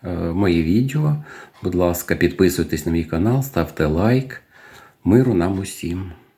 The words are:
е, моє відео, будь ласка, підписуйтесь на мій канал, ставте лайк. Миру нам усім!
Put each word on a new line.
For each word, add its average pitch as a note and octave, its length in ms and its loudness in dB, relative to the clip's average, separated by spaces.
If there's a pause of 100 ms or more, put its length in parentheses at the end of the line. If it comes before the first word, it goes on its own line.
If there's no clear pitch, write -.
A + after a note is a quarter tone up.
е, F2 120 -8
моє E2+ 460 0
відео, C3+ 540 2 (460)
будь F2+ 120 -4
ласка, F2 400 0
підписуйтесь E2+ 720 0
на E2+ 60 -2
мій E2 120 0
канал, A2 380 0
ставте E2 440 -2
лайк. A2 560 0 (640)
Миру A#2+ 300 4
нам F#2 240 0
усім! F#2 540 -6 (260)